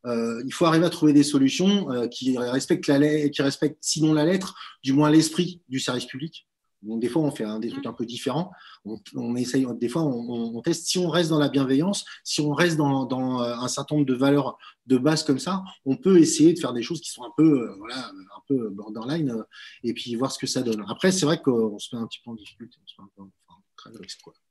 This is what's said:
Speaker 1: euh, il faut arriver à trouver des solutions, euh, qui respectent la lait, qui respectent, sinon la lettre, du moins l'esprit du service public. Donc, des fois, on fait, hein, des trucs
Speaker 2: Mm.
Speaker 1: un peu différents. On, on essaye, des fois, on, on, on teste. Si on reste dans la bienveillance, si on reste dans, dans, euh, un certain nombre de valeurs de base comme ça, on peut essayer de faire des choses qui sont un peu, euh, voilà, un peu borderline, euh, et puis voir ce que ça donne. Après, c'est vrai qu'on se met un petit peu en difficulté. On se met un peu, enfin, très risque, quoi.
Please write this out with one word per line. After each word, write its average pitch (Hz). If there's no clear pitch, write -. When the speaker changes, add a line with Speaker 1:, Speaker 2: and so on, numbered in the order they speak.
Speaker 1:
euh, 117
il 127
faut -
arriver 160
à 160
trouver 151
des 143
solutions, 147
euh, 120
qui 127
respectent 127
la 143
lait, 151
qui 147
respectent, 143
sinon 156
la 151
lettre, 190
du 131
moins 151
l'esprit 160
du 131
service 123
public. 151
Donc, 113
des 120
fois, 160
on 143
fait, 123
hein, 107
des 113
trucs 135
Speaker 2:
Mm. -
Speaker 1:
un 117
peu 117
différents. 127
On, 107
on 120
essaye, 127
des 117
fois, 165
on, 143
on, 117
on 113
teste. 165
Si -
on 180
reste 165
dans 151
la 143
bienveillance, 139
si -
on 147
reste 165
dans, 139
dans, 127
euh, 120
un 120
certain 143
nombre 147
de 127
valeurs 135
de 127
base 151
comme 131
ça, 185
on 135
peut 185
essayer 156
de 156
faire 123
des 120
choses 160
qui -
sont -
un -
peu, 139
euh, 98
voilà, 110
un -
peu 120
borderline, 113
euh, 113
et 117
puis 120
voir 127
ce -
que 135
ça 127
donne. 110
Après, 185
c'est 185
vrai 156
qu'on 110
se -
met 117
un 113
petit -
peu 117
en 113
difficulté. 107
On -
se -
met 98
un 98
peu, 98
enfin, -
très -
risque, -
quoi. -